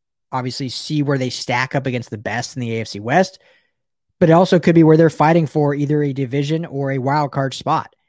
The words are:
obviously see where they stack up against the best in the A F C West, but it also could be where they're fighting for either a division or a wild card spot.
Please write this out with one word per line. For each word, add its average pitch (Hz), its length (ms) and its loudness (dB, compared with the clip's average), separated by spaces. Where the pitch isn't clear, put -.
obviously 127 380 -6
see 151 340 -4
where 139 160 0
they 127 120 -2
stack 127 440 -4
up 139 120 -2
against 123 240 -6
the 110 80 -10
best - 380 -8
in 131 40 -8
the 117 160 -4
A 113 60 -2
F 107 60 -8
C 101 120 -12
West, 151 380 0
but 160 120 4
it - 20 8
also 175 260 4
could 165 160 2
be 165 100 8
where 156 120 8
they're 165 140 6
fighting 165 360 2
for 143 280 0
either 147 280 -2
a 139 100 -2
division 139 520 -4
or 139 280 -6
a 135 60 -4
wild 139 340 -2
card 135 200 -2
spot. - 420 -4